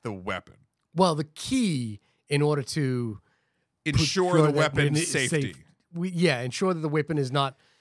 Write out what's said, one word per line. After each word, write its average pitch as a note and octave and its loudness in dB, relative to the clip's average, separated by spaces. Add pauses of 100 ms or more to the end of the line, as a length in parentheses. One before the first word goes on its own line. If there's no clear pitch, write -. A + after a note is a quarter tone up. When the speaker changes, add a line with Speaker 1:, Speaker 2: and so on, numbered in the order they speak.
Speaker 1:
the A#2 -6
weapon. F#2 -10 (380)
Speaker 2:
Well, E3+ 2
the D3+ -2
key D3 -4 (260)
in C#3+ 0
order D3 2
to B2 -4 (640)
put D3+ 0
Speaker 1:
Ensure F3+ 2
Speaker 2:
sure F3 6
Speaker 1:
the - 8
Speaker 2:
that C#3 0
Speaker 1:
weapon's D3 2
Speaker 2:
it E3+ 2
is E3+ -4
safe. C3 0
Speaker 1:
safety. C#3 -2 (380)
Speaker 2:
We, E3+ -4
yeah, E3 2
ensure F3+ -2
that D#3+ -6
the D#3 -2
weapon D3+ 0
is C3+ 0
not C#3 -2 (240)